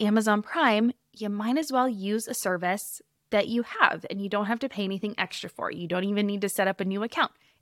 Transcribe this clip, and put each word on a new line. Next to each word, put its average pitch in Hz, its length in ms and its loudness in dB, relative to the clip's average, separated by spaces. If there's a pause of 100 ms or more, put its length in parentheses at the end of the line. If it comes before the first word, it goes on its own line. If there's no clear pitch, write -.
Amazon 214 420 4
Prime, 233 480 4 (220)
you 214 160 -8
might 214 280 -2
as 311 140 -2
well 254 180 2
use 208 380 -2
a - 80 -8
service 180 680 -2 (300)
that 208 160 4
you 233 160 0
have, - 480 0
and 196 100 -4
you 202 80 -4
don't 208 180 0
have 233 120 -2
to 269 100 -4
pay 208 140 -4
anything 196 340 -4
extra - 320 -4
for - 220 -6
it. - 60 -8
You 170 100 -8
don't 180 160 0
even 202 240 2
need 202 140 0
to 196 80 0
set 190 180 2
up 196 140 0
a 196 40 0
new 196 200 0
account. 269 260 0 (320)